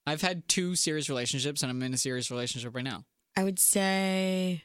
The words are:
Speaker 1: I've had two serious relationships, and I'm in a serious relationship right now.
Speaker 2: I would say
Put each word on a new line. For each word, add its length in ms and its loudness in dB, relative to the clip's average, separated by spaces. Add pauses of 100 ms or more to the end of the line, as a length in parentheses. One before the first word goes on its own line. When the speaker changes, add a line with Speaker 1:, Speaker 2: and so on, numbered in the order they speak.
Speaker 1:
I've 160 -2
had 260 -2
two 280 2
serious 320 0
relationships, 540 0
and 80 -2
I'm 120 -2
in 120 -2
a 40 -2
serious 320 -2
relationship 440 -4
right 100 -6
now. 200 -8 (320)
Speaker 2:
I 80 2
would 140 0
say 1080 2